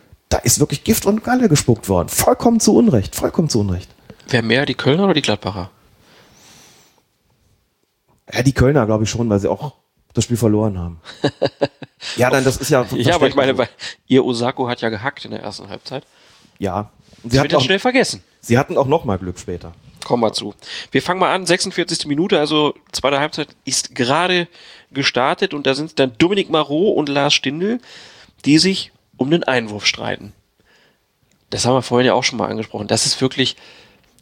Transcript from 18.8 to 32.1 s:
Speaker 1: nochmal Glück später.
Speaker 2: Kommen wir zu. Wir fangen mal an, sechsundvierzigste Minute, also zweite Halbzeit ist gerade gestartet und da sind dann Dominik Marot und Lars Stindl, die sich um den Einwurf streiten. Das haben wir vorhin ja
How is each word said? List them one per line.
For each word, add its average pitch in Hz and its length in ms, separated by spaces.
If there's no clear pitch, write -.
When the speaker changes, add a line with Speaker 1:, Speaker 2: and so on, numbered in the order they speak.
Speaker 1:
nochmal 135 320
Glück 90 220
später. 87 340
Speaker 2:
Kommen 120 160
wir 107 100
zu. 104 220
Wir 143 100
fangen 180 180
mal 160 140
an, 185 140
sechsundvierzigste 170 600
Minute, 156 320
also 151 360
zweite 139 280
Halbzeit 151 300
ist - 300
gerade 170 520
gestartet 139 640
und 147 100
da 135 80
sind 151 240
dann 131 200
Dominik 185 340
Marot 156 440
und 147 140
Lars 143 240
Stindl, 185 460
die 151 140
sich 190 320
um 131 140
den 170 120
Einwurf 110 420
streiten. 104 480
Das 110 160
haben 123 80
wir 131 80
vorhin 123 240
ja 110 80